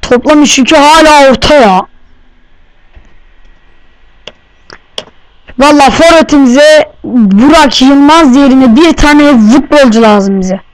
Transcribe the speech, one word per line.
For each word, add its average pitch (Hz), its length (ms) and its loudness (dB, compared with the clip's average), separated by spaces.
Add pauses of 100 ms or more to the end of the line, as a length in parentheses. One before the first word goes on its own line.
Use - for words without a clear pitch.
Toplam 294 420 -2
üç - 160 -4
iki 269 160 -2
hala 294 560 2
orta - 220 -2
ya. 208 280 0 (3750)
Valla 285 300 2
forvetimize 302 1040 0 (100)
Burak 240 760 0
Yılmaz 277 540 2
yerine 262 400 0
bir 320 180 0
tane 294 440 0
futbolcu 233 640 0
lazım 196 380 -2
bize. 185 220 -8 (120)